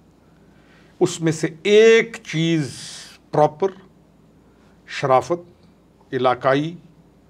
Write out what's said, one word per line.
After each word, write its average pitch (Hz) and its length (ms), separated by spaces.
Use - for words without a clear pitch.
उसमें 165 320
से 160 340
एक 226 500
चीज़ 160 540
प्रॉपर 151 360
शराफत, 135 560
इलाकाई 135 640